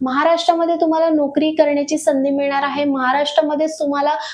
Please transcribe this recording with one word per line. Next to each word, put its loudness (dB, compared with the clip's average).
महाराष्ट्रामध्ये 2
तुम्हाला 2
नोकरी 0
करण्याची 0
संधी 0
मिळणार -2
आहे. -2
महाराष्ट्रामध्ये 0
तुम्हाला -2